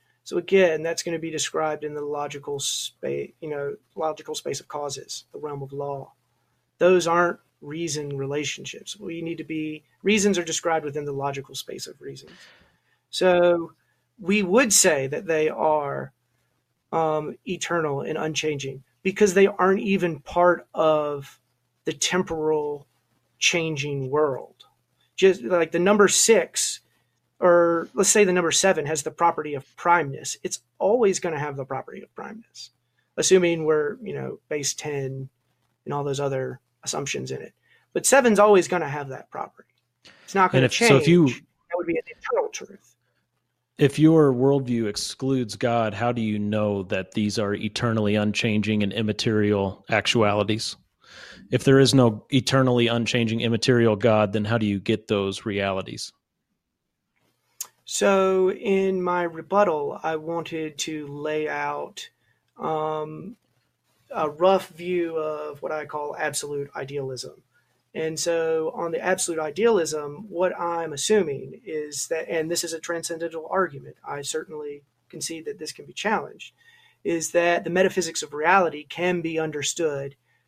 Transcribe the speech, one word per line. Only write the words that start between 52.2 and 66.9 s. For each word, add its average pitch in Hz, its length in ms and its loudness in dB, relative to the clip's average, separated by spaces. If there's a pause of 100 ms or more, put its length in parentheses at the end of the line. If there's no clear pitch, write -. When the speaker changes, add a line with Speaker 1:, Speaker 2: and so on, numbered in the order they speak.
Speaker 2:
eternally 127 560 2
unchanging 117 540 0
immaterial 117 540 4
God, 107 380 4
then 107 120 -2
how 117 120 0
do 107 80 -2
you 101 140 0
get 107 280 -2
those 98 380 -2
realities? 98 680 -6 (1700)
Speaker 1:
So 190 640 2
in 190 500 0
my 180 220 -2
rebuttal, 160 800 0
I 160 140 -4
wanted 160 640 -8
to 151 280 -8
lay 151 400 -6
out, 147 600 -8 (480)
um, 156 800 -6 (720)
a 165 200 -4
rough 185 400 2
view 170 480 -4
of 151 440 -8
what 156 100 -6
I 151 140 -6
call 147 320 -8
absolute 143 580 -6
idealism. 139 680 -10 (540)